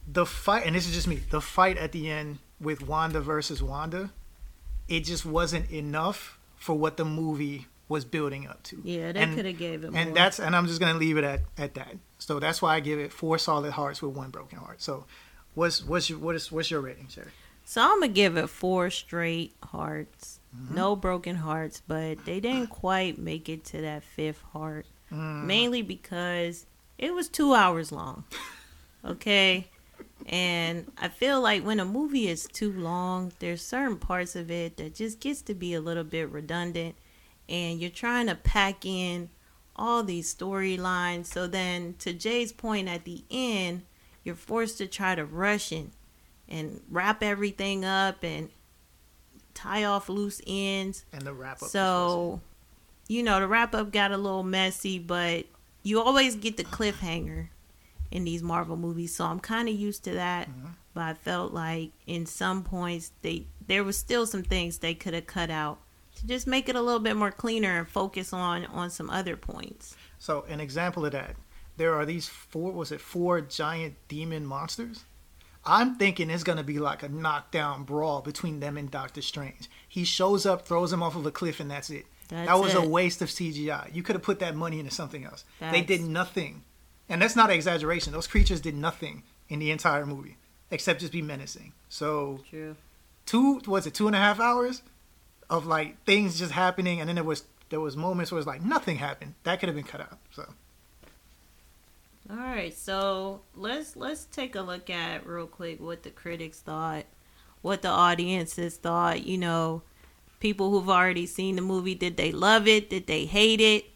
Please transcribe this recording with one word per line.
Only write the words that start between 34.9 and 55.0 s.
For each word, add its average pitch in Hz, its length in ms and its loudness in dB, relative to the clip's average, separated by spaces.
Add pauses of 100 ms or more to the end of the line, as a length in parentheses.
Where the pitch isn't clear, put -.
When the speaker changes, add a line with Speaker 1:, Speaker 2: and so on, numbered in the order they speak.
Speaker 2:
just 220 240 -6
gets 277 220 -6
to 208 120 -6
be 175 200 -4
a 165 60 -2
little 170 220 -4
bit 160 260 -4
redundant. 165 680 -6 (520)
And 170 320 -4
you're 175 100 -4
trying 240 360 0
to 180 80 0
pack 196 500 2
in 180 440 -2 (480)
all 233 260 2
these 170 320 -2
storylines. 180 920 -2
So 180 200 -4
then, 180 540 -2
to 175 120 -4
Jay's 226 380 -2
point 208 380 -2
at 170 160 -6
the 175 260 -12
end, 190 520 -2 (420)
you're 175 100 -6
forced 220 440 -4
to 196 100 -6
try 185 260 0
to 160 100 -2
rush 190 460 0
and, 160 220 -8 (560)
and 156 320 -8 (100)
wrap 196 320 2
everything 196 640 -2
up 190 400 2
and 160 240 -6 (1040)
tie 208 300 -2
off 202 240 2
loose 202 400 -2
ends. 196 640 -2
Speaker 1:
And 139 100 -12
the 139 100 -8
wrap-up 131 360 -10
Speaker 2:
So, 180 600 2
Speaker 1:
was 175 120 -6 (640)
Speaker 2:
you 233 160 0
know, 208 160 4
the 190 80 4
wrap-up 214 460 2
got 202 180 4
a 196 60 0
little 196 260 0
messy, 185 560 0
but 170 480 -2 (380)